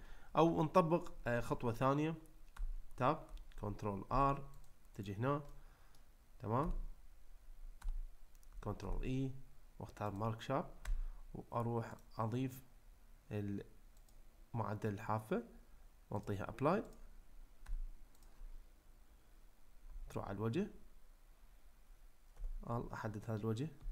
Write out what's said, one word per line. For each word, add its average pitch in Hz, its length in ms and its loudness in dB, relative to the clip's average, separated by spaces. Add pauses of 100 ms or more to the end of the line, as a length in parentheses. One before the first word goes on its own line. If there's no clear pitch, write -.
(360)
أو 165 260 10
نطبق، 170 500 6 (140)
آه، 120 140 6
خطوة 123 320 4
ثانية. 143 420 6 (800)
تاب، 143 320 4 (320)
كنترول 104 520 0
آر، 139 360 6 (460)
تجي 101 200 -4
هنا. 139 280 2 (960)
تمام، 131 340 2 (1900)
كنترول 95 420 0
إي 131 320 2 (440)
واختار - 320 -2
مارك 110 300 0
شارب، 143 300 0 (640)
وأروح 117 600 0 (240)
أضيف 123 540 0 (1800)
المعدل 107 340 2
الحافة 110 540 2 (680)
وأعطيها 101 380 0
أبلاي، 180 360 4 (3250)
تروح - 200 -4
على 101 80 -2
الوجه، 120 340 4 (2250)
أحدد 107 380 -2
هذا 110 60 2
الوجه، 113 320 2 (240)